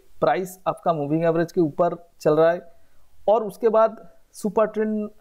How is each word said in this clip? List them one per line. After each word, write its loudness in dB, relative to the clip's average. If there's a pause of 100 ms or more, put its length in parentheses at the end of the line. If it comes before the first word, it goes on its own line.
(220)
प्राइस -2 (100)
आपका -2
मूविंग -2
एवरेज 0
के 0
ऊपर 0 (240)
चल 2
रहा 4
है -4 (640)
और 4
उसके -2
बाद 2 (360)
सुपर 0
ट्रेंड -4 (120)